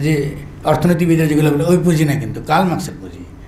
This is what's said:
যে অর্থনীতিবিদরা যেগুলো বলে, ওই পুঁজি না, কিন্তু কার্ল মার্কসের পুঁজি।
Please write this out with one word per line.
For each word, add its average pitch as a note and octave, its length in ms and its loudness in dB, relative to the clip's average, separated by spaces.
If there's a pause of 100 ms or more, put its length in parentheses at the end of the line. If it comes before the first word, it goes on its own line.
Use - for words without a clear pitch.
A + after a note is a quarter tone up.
যে C#3+ 340 0 (280)
অর্থনীতিবিদরা D#3+ 600 2
যেগুলো D3+ 260 2
বলে, C#3+ 120 0
ওই F3 200 4
পুঁজি D#3+ 220 4
না, C#3 100 0
কিন্তু A2 320 -6
কার্ল F3 200 2
মার্কসের - 340 -4
পুঁজি। F2+ 160 -14 (300)